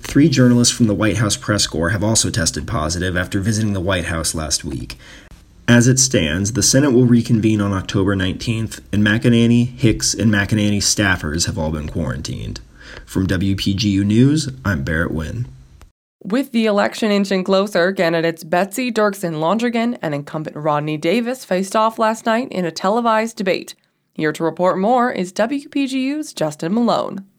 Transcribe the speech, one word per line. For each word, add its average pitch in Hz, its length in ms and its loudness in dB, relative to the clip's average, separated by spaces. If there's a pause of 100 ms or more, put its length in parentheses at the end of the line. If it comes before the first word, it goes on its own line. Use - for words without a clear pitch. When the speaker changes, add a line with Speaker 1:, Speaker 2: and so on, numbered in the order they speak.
Speaker 1:
Three 147 260 4
journalists 123 480 4
from 117 120 2
the 104 60 2
White 95 240 0
House 104 200 0
press 104 280 -2
corps 85 260 -2
have 98 120 -2
also 110 260 2
tested 78 380 -4
positive 87 480 -4
after 90 240 -2
visiting 107 320 -2
the 98 80 -2
White 90 260 -2
House 82 300 -4
last 78 300 -4
week. 69 320 -10 (680)
As 120 220 6
it 131 100 4
stands, 92 540 0
the 104 100 -2
Senate 135 300 4
will 123 140 6
reconvene 110 560 4
on 101 100 0
October 95 420 0
nineteenth, 101 680 -4 (100)
and 101 100 0
McEnany, 117 680 4
Hicks, - 460 0
and 107 160 2
McEnany 104 500 2
staffers 90 680 0
have 82 120 -4
all 80 140 -2
been 76 160 -6
quarantined. 62 720 -6 (460)
From 92 200 -2
W 95 300 0
P 98 180 -2
G 98 180 0
U 98 120 2
News, 123 460 4 (160)
I'm 85 180 -2
Barrett 80 300 -2
Wynn. 80 340 -6 (800)
Speaker 2:
With 247 280 -2
the 226 140 2
election 208 440 0
inching 196 320 0
closer, 190 480 2
candidates 165 540 0
Betsy 196 480 -2
Dirksen 196 480 -2
Londrigan 226 600 0
and 156 140 -4
incumbent 147 400 -8
Rodney 151 400 -2
Davis 226 480 -2
faced 190 320 -2
off 220 240 0
last 226 260 0
night 233 240 0
in 180 140 -4
a 165 80 -2
televised 226 640 0
debate. - 400 -2 (380)
Here 156 180 -2
to 151 100 -6
report 165 360 0
more 240 340 2
is 180 220 -6
W 277 340 -2
P 277 180 -2
G 262 220 -4
U's 302 240 -6
Justin 160 420 -4
Malone. 208 520 0 (140)